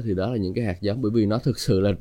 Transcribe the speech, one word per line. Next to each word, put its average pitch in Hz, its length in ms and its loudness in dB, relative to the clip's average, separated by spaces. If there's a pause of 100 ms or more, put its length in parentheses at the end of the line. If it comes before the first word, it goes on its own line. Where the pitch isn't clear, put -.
thì 104 80 -2
đó 92 180 -2
là 123 60 -2
những 95 160 -2
cái 117 120 -2
hạt 90 160 -4
giống, 104 200 -2
bởi 107 100 0
vì 113 140 4
nó 110 140 2
thực 123 200 -2
sự 95 200 2
là 101 220 2